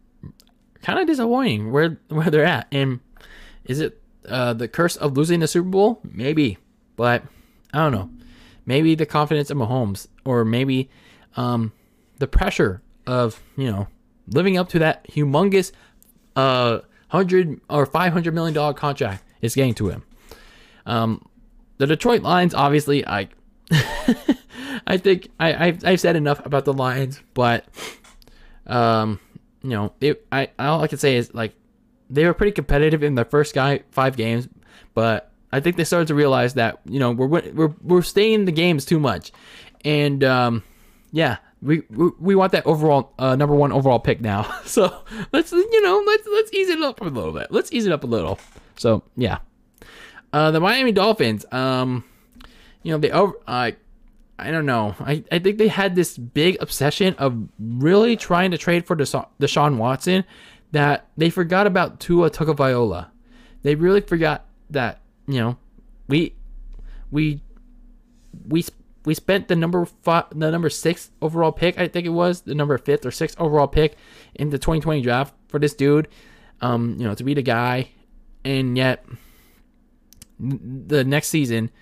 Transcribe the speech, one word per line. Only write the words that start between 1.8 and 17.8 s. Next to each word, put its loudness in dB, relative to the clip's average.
where -2
they're 4
at. -2
And -2
is -4
it, -4
uh, -2
the -6
curse -2
of -2
losing 2
the 2
Super -2
Bowl? 2
Maybe. -2
But, 0
I -2
don't 2
know. -4
Maybe 2
the 0
confidence 0
of -4
Mahomes, -2
or 2
maybe, 0
um, -2
the -4
pressure 0
of, -2
you -4
know, -4
living 2
up -2
to 0
that 0
humongous, 0
uh, 2
hundred 2
or 2